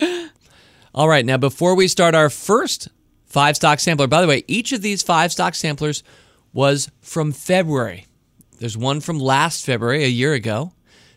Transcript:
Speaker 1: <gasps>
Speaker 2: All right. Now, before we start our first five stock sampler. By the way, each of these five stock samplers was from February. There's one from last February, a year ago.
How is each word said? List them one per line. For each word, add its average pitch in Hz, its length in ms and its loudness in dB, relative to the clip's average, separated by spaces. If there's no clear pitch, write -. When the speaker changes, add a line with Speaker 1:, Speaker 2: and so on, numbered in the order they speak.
Speaker 1:
<gasps> - 500 -20
Speaker 2:
All 151 140 2
right. 143 160 4
Now, 131 140 0
before 170 360 2
we 185 140 4
start 170 260 2
our 156 140 6
first - 600 -2
five 147 220 2
stock 151 240 2
sampler. 147 260 0
By 151 160 4
the 175 60 4
way, 139 180 2
each - 260 -4
of 233 80 -4
these 202 220 -4
five 170 300 0
stock 175 240 -2
samplers 151 480 -6
was 139 380 0
from 151 320 -4
February. 135 760 -2
There's 110 180 -8
one 135 220 -2
from 165 180 -6
last 139 480 0
February, 123 380 0
a 131 40 0
year 127 260 0
ago. 113 380 -4